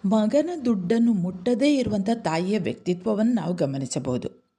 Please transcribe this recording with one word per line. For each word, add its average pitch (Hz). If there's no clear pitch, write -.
ಮಗನ 220
ದುಡ್ಡನ್ನು 233
ಮುಟ್ಟದೇ 220
ಇರುವಂಥ 214
ತಾಯಿಯ 185
ವ್ಯಕ್ತಿತ್ವವನ್ನು 196
ನಾವು 180
ಗಮನಿಸಬಹುದು. 135